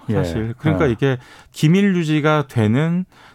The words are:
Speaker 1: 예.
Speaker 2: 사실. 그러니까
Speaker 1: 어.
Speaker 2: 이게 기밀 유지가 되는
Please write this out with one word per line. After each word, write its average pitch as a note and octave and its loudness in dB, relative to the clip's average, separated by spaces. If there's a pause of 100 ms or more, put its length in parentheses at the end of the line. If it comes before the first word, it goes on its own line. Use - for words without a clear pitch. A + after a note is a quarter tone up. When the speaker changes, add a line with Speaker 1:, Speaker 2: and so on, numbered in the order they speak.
Speaker 1:
예. A2 -2
Speaker 2:
사실. G2+ -4
그러니까 D#3 0
Speaker 1:
어. - 2
Speaker 2:
이게 B2+ -2 (340)
기밀 F#3+ 2
유지가 D#3 0
되는 D3+ 0 (300)